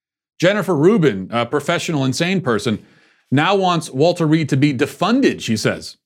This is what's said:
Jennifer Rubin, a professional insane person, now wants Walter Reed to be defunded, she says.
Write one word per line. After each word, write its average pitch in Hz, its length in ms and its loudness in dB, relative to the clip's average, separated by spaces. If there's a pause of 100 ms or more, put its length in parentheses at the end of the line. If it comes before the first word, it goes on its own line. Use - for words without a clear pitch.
(400)
Jennifer 185 380 0
Rubin, 143 520 2
a 117 160 -2
professional 147 600 -2
insane 170 340 -2
person, 110 460 -2 (480)
now 165 220 2
wants 175 340 0
Walter 165 380 0
Reed 156 220 0
to 147 80 0
be 147 160 2
defunded, 170 680 0
she 113 160 -4
says. 92 400 -4 (100)